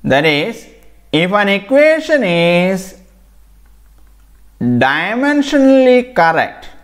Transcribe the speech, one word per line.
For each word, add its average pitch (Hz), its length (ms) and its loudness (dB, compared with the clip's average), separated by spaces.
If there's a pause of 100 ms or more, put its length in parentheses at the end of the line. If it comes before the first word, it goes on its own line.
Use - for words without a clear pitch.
That 135 220 0
is, 160 420 -4 (460)
if 170 200 -2
an 202 160 0
equation 294 720 0
is 175 720 -2 (1600)
dimensionally 247 1500 0
correct 165 540 -2 (160)